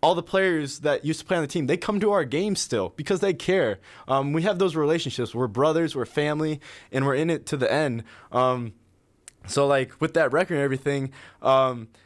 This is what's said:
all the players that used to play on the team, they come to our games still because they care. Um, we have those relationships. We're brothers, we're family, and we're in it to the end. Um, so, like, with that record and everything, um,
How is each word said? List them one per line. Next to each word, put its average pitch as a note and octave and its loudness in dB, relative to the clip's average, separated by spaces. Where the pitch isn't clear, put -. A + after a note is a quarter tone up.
all E3+ 4
the E3 -4
players E3+ 0
that D3 0
used D#3 -2
to - -16
play F#3 0
on D#3+ 0
the C#3 -4
team, D3+ -2
they F3 2
come G#3 -2
to G3+ 2
our F#3+ 2
games F3+ -2
still G2+ -2
because E3 -2
they G3 2
care. D3 0
Um, C3+ 0
we D#3+ 0
have G3 0
those F3+ 2
relationships. D3 0
We're B2 -2
brothers, D3+ 2
we're B2 -2
family, D3+ -2
and C3+ 0
we're C#3 2
in D#3+ 2
it D#3+ -2
to D3+ -4
the B2+ 2
end. B2+ 0
Um, B2 0
so, C#3+ 2
like, C3+ 0
with D#3 -2
that D3+ 2
record F3 0
and C#3 2
everything, C3+ -2
um, C3 2